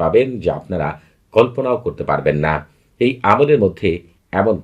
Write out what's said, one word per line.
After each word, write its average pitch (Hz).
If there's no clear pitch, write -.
পাবেন 101
যে 85
আপনারা 80
কল্পনাও 123
করতে -
পারবেন 73
না। 78
এই 123
আমলের 143
মধ্যে 92
এমন 101